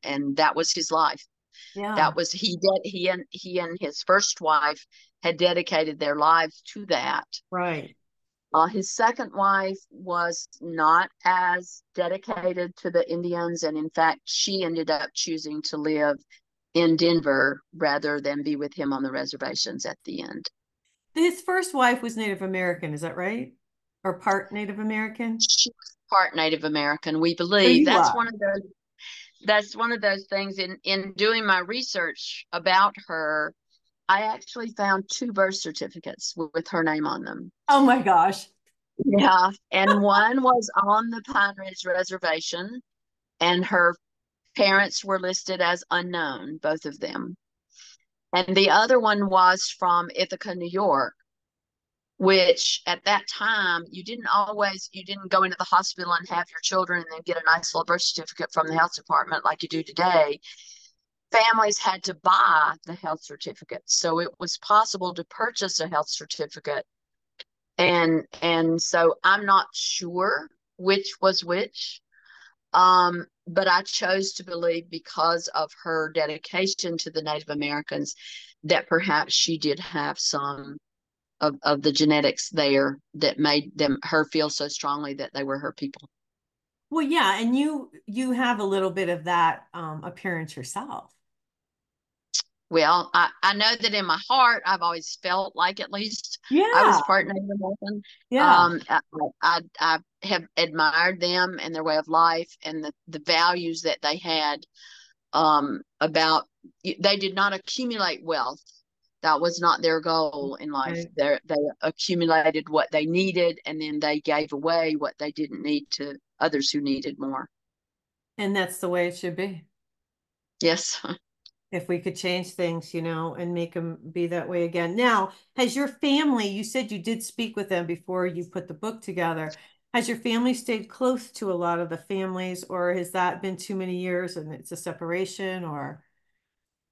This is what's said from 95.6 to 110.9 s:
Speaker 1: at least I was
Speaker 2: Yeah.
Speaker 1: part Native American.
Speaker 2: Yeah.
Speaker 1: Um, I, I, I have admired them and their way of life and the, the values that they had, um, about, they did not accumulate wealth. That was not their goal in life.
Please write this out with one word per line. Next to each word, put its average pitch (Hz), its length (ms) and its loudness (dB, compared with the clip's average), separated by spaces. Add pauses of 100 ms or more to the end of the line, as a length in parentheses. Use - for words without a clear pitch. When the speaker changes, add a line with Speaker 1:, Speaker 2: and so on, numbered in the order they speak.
Speaker 1:
at - 140 -8
least 208 480 -10 (320)
I - 100 6
was 320 140 6
Speaker 2:
Yeah. 180 100 4
Speaker 1:
part 190 220 4
Native 196 200 -6
American. 202 540 -6 (260)
Speaker 2:
Yeah. 180 380 6
Speaker 1:
Um, 170 220 -2
I, 156 120 2 (400)
I, 170 200 2 (180)
I 160 200 2 (280)
have 185 180 0 (120)
admired 165 640 2
them 180 420 0
and 165 100 -8
their 156 120 -6
way 156 120 0
of 156 120 -2
life 165 420 2 (140)
and 156 200 -8
the, 151 80 -8 (140)
the 156 140 -14
values 170 600 0
that 160 200 -2
they 151 140 -2
had, 156 500 -2 (640)
um, 147 500 2 (180)
about, 160 460 2 (360)
they 196 340 0
did 190 200 -4
not 196 160 2
accumulate 196 720 -4
wealth. 147 380 -4 (600)
That 156 180 2
was 170 200 0
not 170 200 4
their 165 200 2
goal 151 600 -2
in 135 120 -10
life. 165 260 -4